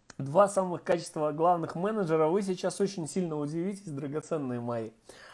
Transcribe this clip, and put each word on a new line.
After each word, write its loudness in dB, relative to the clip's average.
Два 6
самых 0
качества 0
главных 2
менеджера. 2
Вы 2
сейчас -2
очень -2
сильно -2
удивитесь, -4
драгоценные -4
мои. -4